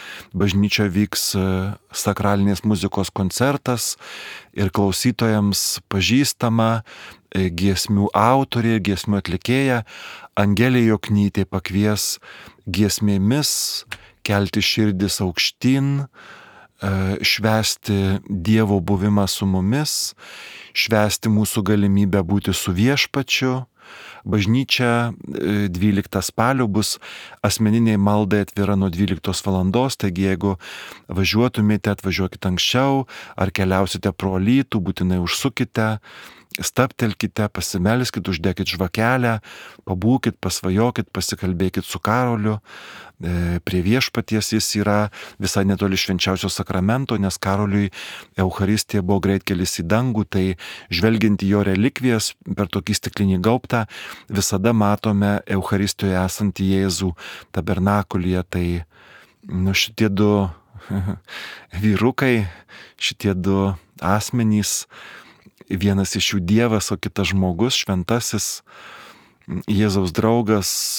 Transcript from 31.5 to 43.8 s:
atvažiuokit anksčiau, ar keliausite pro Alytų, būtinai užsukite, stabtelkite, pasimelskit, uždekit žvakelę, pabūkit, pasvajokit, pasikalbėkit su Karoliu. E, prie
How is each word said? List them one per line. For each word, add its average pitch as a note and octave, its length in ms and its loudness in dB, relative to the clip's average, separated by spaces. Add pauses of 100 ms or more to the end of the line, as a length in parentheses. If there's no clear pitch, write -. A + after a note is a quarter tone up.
atvažiuokit F#2+ 560 -4
anksčiau, C3 600 0 (280)
ar F#2+ 160 -2
keliausite F#2+ 640 0
pro F#2+ 240 -4
Alytų, A#2 480 0
būtinai F2+ 380 -2
užsukite, A2 760 -2 (600)
stabtelkite, A2 960 -2
pasimelskit, G2+ 720 0
uždekit F#2 400 -2
žvakelę, A2+ 720 0 (480)
pabūkit, G#2+ 540 0
pasvajokit, F#2+ 720 0
pasikalbėkit F#2 720 -2
su - 160 -10
Karoliu. A2 560 0 (640)
E, F2 480 -2
prie F#2 160 0